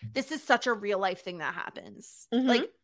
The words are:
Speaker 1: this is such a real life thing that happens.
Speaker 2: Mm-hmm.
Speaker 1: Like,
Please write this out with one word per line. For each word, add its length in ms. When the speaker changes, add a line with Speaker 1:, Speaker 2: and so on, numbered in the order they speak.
Speaker 1:
this 180
is 120
such 240
a 60
real 260
life 240
thing 160
that 140
happens. 800
Speaker 2:
Mm-hmm. 140
Speaker 1:
Like, 240